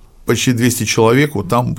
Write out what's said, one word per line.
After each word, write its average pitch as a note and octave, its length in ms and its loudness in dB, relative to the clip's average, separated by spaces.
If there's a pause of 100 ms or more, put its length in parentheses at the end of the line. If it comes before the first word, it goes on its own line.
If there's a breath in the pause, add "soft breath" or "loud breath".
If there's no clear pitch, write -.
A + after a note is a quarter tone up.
(260)
почти B2 260 0
двести A#2 320 0
человек, A#2 500 2
вот G2 160 -4
там A#2+ 280 -2